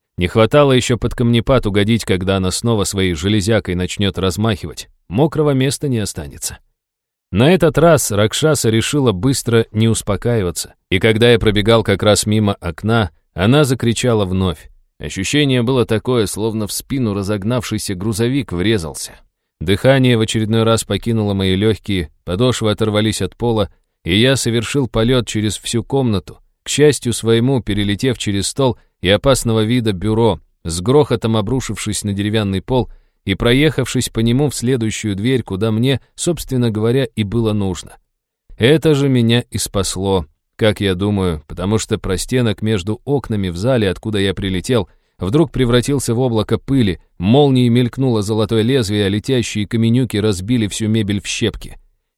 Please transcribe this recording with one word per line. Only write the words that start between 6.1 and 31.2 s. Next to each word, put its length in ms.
На 180
этот 260
раз 340
Ракшаса 580
решила 400
быстро 600
не 160
успокаиваться, 840
и 120
когда 320
я 80
пробегал 420
как 220
раз 220
мимо 280
окна, 560
она 320
закричала 600
вновь. 460
Ощущение 640
было 200
такое, 420
словно 420
в 40
спину 400
разогнавшийся 840
грузовик 560
врезался. 600
Дыхание 560
в 40
очередной 420
раз 220
покинуло 500
мои 220
лёгкие, 540
подошвы 460
оторвались 500
от 160
пола, 320
и 120
я 200
совершил 500
полёт 400
через 320
всю 240
комнату, 560
к 60
счастью 440
своему, 480
перелетев 560
через 300
стол 320
и 80
опасного 560
вида 280
бюро, 460
с 180
грохотом 560